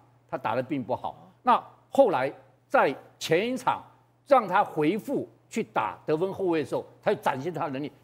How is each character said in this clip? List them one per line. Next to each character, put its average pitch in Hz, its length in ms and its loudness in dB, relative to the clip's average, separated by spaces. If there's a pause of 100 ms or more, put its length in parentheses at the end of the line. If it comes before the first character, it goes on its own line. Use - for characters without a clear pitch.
(300)
他 165 80 -6
打 110 160 -4
得 131 80 0
并 135 220 -4
不 123 100 -4
好。 - 380 -10 (100)
那 233 180 4 (280)
后 269 220 4
来 139 200 0 (380)
在 185 260 4 (240)
前 196 320 0
一 262 60 -4
场 123 260 -2 (460)
让 247 180 6
他 185 160 2
回 160 360 0
复 214 280 -4 (220)
去 226 160 -4
打 107 400 -4
得 151 140 0
分 190 120 -2
后 190 140 -6
卫 165 160 0
的 131 60 -4
时 - 80 -6
候， 127 100 -6 (180)
他 208 120 2
展 135 260 -2
现 156 100 -6
他 156 140 -6
的 156 60 -6
能 135 120 -8
力。 147 80 -8 (140)